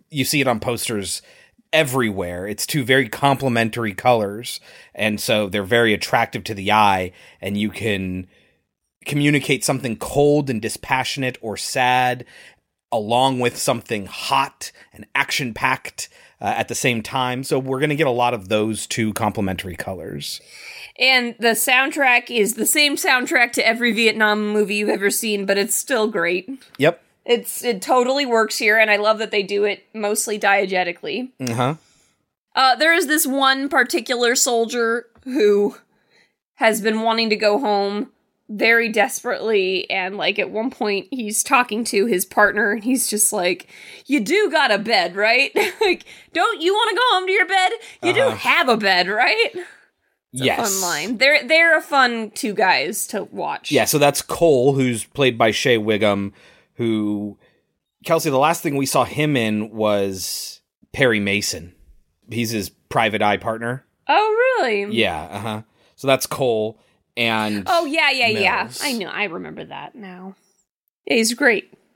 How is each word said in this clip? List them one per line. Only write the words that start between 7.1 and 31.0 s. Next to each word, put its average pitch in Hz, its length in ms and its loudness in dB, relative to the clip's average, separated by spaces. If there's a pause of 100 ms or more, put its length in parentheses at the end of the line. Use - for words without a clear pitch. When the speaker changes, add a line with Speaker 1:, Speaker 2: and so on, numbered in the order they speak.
Speaker 1:
and 98 160 -4
you 104 140 0
can 95 560 -4 (800)
communicate 143 600 0
something 127 320 -2
cold 147 520 0
and 113 140 -2
dispassionate 127 760 -4
or 104 160 -8
sad 127 680 0 (680)
along 123 480 0
with 120 160 -2
something 117 480 -4
hot - 680 -4 (220)
and - 220 -20
action-packed, 131 960 -4 (320)
uh, - 20 -10 (120)
at 110 120 -4
the 117 60 -6
same 117 280 0
time. 127 400 -4
So 135 160 -2
we're 131 220 -4
gonna 147 140 0
get 151 120 0
a 127 40 2
lot 120 240 0
of 95 160 -10
those 107 360 -2
two 107 280 -2
complementary 95 600 -4
colors. - 680 -10 (560)
Speaker 2:
And 254 400 2
the 226 140 2
soundtrack 254 800 2
is 226 240 0
the 220 120 -2
same 294 300 2
soundtrack 254 560 0
to - 140 0
every 233 260 2
Vietnam 214 580 2
movie 208 240 2
you've 208 160 -2
ever 202 200 0
seen, 202 360 -2
but 196 100 2
it's 196 180 0
still 220 320 0
great. 185 440 -2 (260)
Speaker 1:
Yep. 151 260 2 (220)
Speaker 2:
It's, - 400 -2
it 220 160 -2
totally 262 460 2
works 226 320 0
here, 220 200 2
and 214 120 6
I 208 60 4
love 208 220 2
that 214 120 -6
they 208 120 0
do 202 220 -2
it 202 200 -2 (100)
mostly 214 440 -4
diegetically. 190 920 -2 (100)